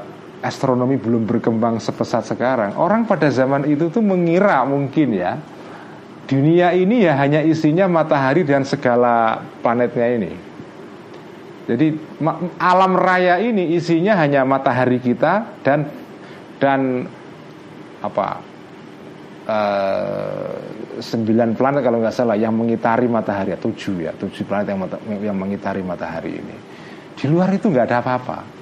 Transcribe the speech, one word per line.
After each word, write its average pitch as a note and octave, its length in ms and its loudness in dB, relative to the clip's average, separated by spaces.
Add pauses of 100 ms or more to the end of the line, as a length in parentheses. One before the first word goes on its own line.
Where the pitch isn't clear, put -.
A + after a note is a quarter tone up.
(380)
astronomi B2+ 560 0
belum A#2 320 0
berkembang A2+ 560 0
sepesat - 480 -4
sekarang, A#2 480 0
orang G#3+ 320 2
pada D#3 160 2
zaman C3+ 400 2
itu D3+ 240 2
tuh G#3+ 160 2
mengira F3 560 2
mungkin C#3 480 0
ya, F#2+ 240 -2 (960)
dunia E3 480 4
ini G#3 240 4
ya D3+ 160 4
hanya C#3+ 240 4
isinya D#3+ 480 4
matahari D3+ 560 2
dan C#3 160 4
segala A#2+ 800 2 (160)
planetnya A#2+ 560 2
ini. G2 160 -2 (1400)
Jadi B2+ 240 2 (320)
ma-, D3+ 160 0 (160)
alam F#3 400 4
raya F3+ 480 4
ini F#3 320 0
isinya E3+ 400 2
hanya C#3+ 320 4
matahari B2+ 560 2
kita D#3 640 0
dan, D3 240 2 (720)
dan C3+ 400 2 (960)
apa, G2+ 300 -2 (1120)
eh, G2 1120 -2 (480)
sembilan A2+ 560 2
planet C#3 240 2
kalau A#2 160 2
nggak A2+ 160 0
salah A#2 240 2
yang A2+ 160 2
mengitari A#2 560 2
matahari G2 480 -2
ya, - 0 -
tujuh F#2+ 480 -4
ya, - 80 -6
tujuh G2 320 -8
planet G2+ 240 -2
yang F#2+ 160 -4
mata-, F#2+ 160 -10 (160)
yang G#2 160 -4
mengitari F#2+ 480 -4
matahari F2 480 -8
ini. E2 260 -10 (600)
Di - 80 -4
luar F3 240 2
itu G3 160 0
nggak B2 240 2
ada A#2+ 160 0
apa-apa. B2+ 320 -2 (240)